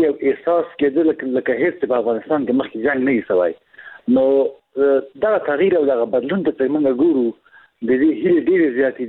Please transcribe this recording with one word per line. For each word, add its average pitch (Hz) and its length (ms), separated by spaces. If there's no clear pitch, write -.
یو 143 100
احساس 165 360
کېده 143 300
لکه، - 180
لکه 127 240
هیڅ 165 300
په 123 100
افغانستان 117 440
کې 123 140
مخکې - 260
جنګ 139 220
نه 139 80
وي 104 140
شوی. 90 240
نو 131 100
دغه 214 240
تغییر 175 300
او 147 140
دغه 117 140
بدلون 147 280
ته 160 140
چې 135 180
موږ 151 100
ګورو، 139 260
د - 20
دې 156 100
هیلې 170 260
ډېرې 175 200
زیاتې 131 300